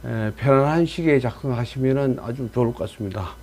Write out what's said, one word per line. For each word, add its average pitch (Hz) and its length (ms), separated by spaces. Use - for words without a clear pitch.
에, 110 320
편안한 139 480
시기에 156 340
작성하시면은 131 1000
아주 120 320
좋을 123 140
것 - 220
같습니다. 95 540